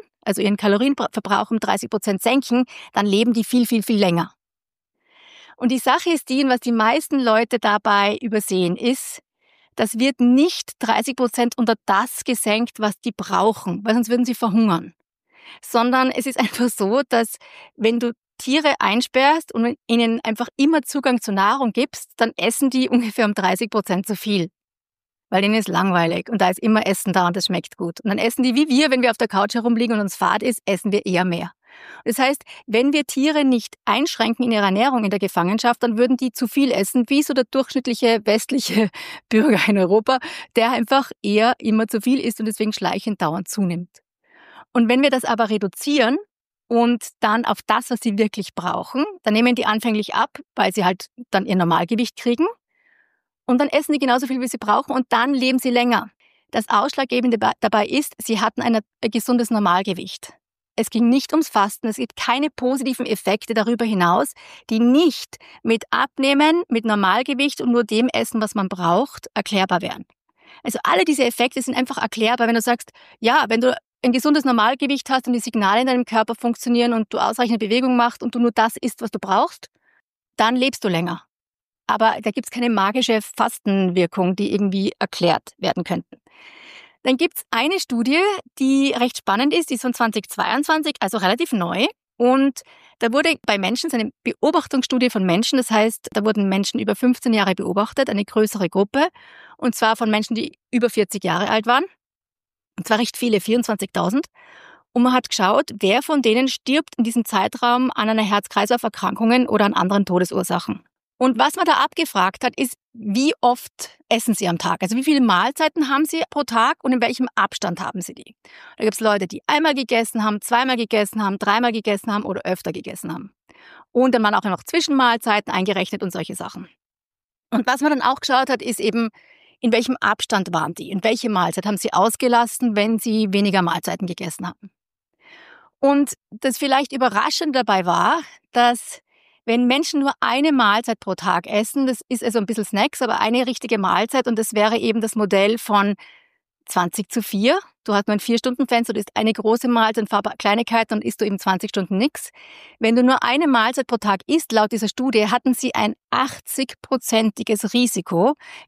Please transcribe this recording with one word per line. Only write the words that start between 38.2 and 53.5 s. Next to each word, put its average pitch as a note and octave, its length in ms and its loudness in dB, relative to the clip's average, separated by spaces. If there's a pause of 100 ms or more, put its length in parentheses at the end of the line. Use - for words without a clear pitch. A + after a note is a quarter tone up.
westliche A3 680 0 (180)
<laughs> - 220 -18
Bürger A3 380 4
in G3+ 100 4
Europa, G#3 400 4 (360)
der A3+ 180 4
einfach B3+ 380 2 (120)
eher G#3+ 360 4
immer A3 300 0
zu A3 140 -2
viel B3+ 180 2
isst - 200 -4
und A3 60 -4
deswegen G#3+ 280 -2
schleichend G3 480 -4
dauernd E3+ 260 -2
zunimmt. F3 540 -4 (720)
Und A#3 160 2
wenn B3+ 120 4
wir D4 60 6
das C4 160 0
aber A3 240 0
reduzieren A3+ 720 0 (500)
und A#3 380 2 (140)
dann A3+ 260 2
auf - 200 0
das, A3+ 220 0
was B3 140 -4
sie G3+ 160 0
wirklich G#3 360 -2
brauchen, F#3 520 -4 (160)
dann G#3+ 100 0
nehmen A#3+ 220 4
die A#3 100 -2
anfänglich G#3+ 500 -2
ab, - 260 -2 (140)
weil F#3+ 200 0
sie G3+ 100 0
halt F#3 220 -2 (240)
dann G3 160 0
ihr F#3+ 100 0
Normalgewicht F3 600 0
kriegen. A#3+ 300 0 (960)
Und B3+ 140 2